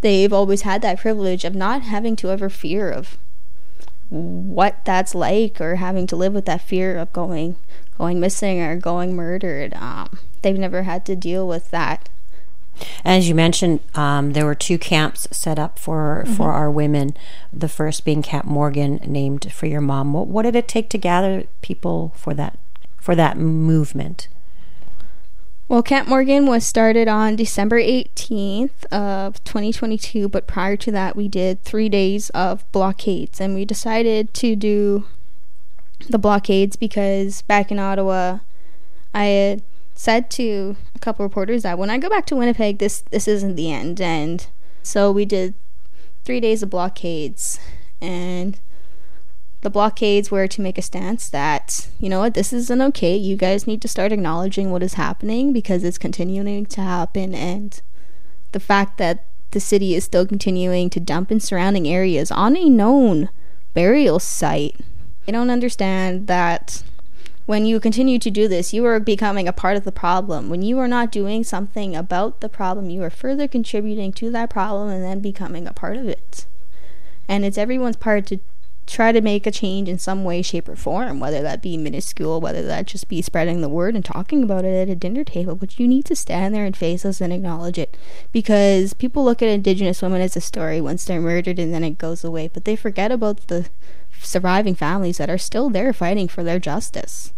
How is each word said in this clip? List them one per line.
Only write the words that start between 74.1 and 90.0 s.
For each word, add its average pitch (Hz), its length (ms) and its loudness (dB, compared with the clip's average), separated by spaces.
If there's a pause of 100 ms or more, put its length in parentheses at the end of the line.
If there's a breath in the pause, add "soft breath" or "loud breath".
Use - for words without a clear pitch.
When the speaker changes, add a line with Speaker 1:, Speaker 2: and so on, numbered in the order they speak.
Speaker 1:
to 226 180 -2
that 233 200 -2
problem 202 360 -2
and 185 160 -2
then 190 160 -2
becoming 180 480 -2
a - 60 -2
part 190 240 -2
of 262 100 -2
it. - 380 -2 (840 soft breath)
And 196 160 2
it's 196 140 0
everyone's 240 400 0
part 208 300 0
to 190 120 -2 (460)
try 226 260 2
to 233 100 6
make 208 240 0
a 214 60 0
change 196 360 -2
in 180 120 -2
some 190 240 -2
way, 175 180 0
shape, 170 260 -2
or 147 80 -4
form, 139 440 -2
whether 143 240 -2
that 151 180 -2
be 175 160 -2
minuscule, 156 640 -2
whether 165 220 -2
that 151 240 -4
just - 200 -4
be 165 140 -2
spreading 170 400 0
the 147 80 -2
word 175 240 0
and 202 100 -2
talking - 380 0
about 196 240 0
it 190 80 0
at 185 180 0
a 185 40 -2
dinner 196 280 -2
table. 180 300 -2
But 190 260 -4
you 240 80 2
need 262 180 4
to 339 100 0
stand 190 400 -2
there 208 100 0
and 196 100 -2
face 175 300 0
us 190 160 0
and 175 100 0
acknowledge 175 460 -2
it, 151 180 -2 (360 loud breath)
because 202 640 4
people 262 300 0
look 240 200 4
at 226 40 2
Indigenous 196 540 2